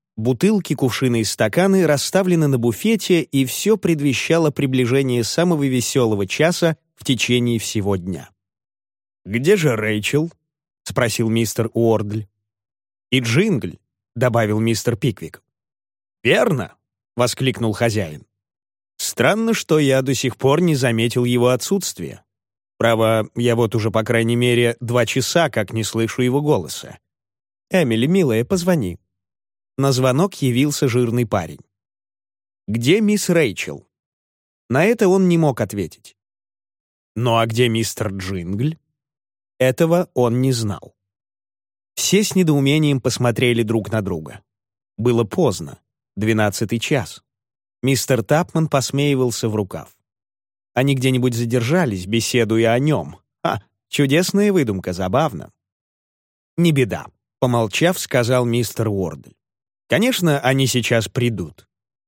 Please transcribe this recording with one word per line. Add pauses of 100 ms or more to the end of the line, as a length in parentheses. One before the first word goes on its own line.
(160)
бутылки,
кувшины
и
стаканы
расставлены
на
буфете,
и
всё
предвещало
приближение
самого
весёлого
часа (160)
в
течение
всего
дня. (960)
«Где
же
Рэйчел?» (520)
спросил
мистер
Уордль. (800)
«И
Джингль», (380)
добавил
мистер
Пиквик. (800)
«Верно!» (380)
воскликнул
хозяин. (720)
«Странно,
что
я
до
сих
пор
не
заметил
его
отсутствия. (520)
Право,
я
вот
уже,
по
крайней
мере,
два
часа
как
не
слышу
его
голоса. (720)
Эмили,
милая,
позвони». (800)
На
звонок
явился
жирный
парень. (1080)
«Где
мисс
Рэйчел?» (800)
На
это
он
не
мог
ответить. (1000)
«Ну
а
где
мистер
Джингль?» (800)
Этого
он
не
знал. (1000)
Все
с
недоумением
посмотрели
друг
на
друга. (540)
Было
поздно, (360)
двенадцатый
час. (600)
Мистер
Тапман
посмеивался
в
рукав. (800)
Они
где-нибудь
задержались,
беседуя
о
нём. (240)
А, (280)
чудесная
выдумка,
забавно. (1080)
«Не
беда», (320)
помолчав,
сказал
мистер
Уордль. (540)
«Конечно,
они
сейчас
придут. (420)